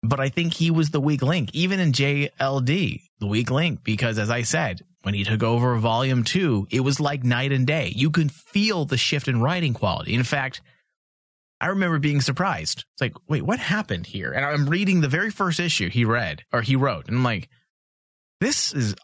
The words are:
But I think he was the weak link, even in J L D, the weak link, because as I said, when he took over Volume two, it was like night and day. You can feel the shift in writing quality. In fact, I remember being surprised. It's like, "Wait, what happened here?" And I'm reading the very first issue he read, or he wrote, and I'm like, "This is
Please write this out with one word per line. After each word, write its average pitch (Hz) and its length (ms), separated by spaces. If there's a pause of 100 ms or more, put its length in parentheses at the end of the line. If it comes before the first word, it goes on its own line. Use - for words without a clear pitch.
But 120 160
I 135 120
think 170 240
he 165 160
was 160 200
the 151 100
weak 143 220
link, 139 300
even 185 260
in 165 140
J 139 460
L 135 220
D, 143 420 (160)
the 107 80
weak 117 240
link, 143 340
because 110 340
as 107 120
I 120 120
said, 117 380 (220)
when 98 120
he 101 100
took 110 180
over 120 340
Volume 117 480
two, 123 460
it 120 100
was 135 200
like 143 220
night 123 300
and 131 140
day. 147 280
You 139 160
can 156 200
feel 202 560
the 131 100
shift 139 320
in 120 140
writing 156 320
quality. 92 400
In 123 100
fact, 131 380 (1000)
I - 60
remember 180 320
being 143 240
surprised. 139 720
It's - 80
like, 123 100 (160)
"Wait, 147 140
what 226 160
happened 175 480
here?" - 260
And 135 100
I'm 147 280
reading 185 320
the 139 60
very 180 220
first 180 300
issue 151 300
he 117 160
read, 107 440
or 120 120
he 131 140
wrote, 127 320
and 117 100
I'm 127 60
like, 110 260 (920)
"This - 320
is 107 320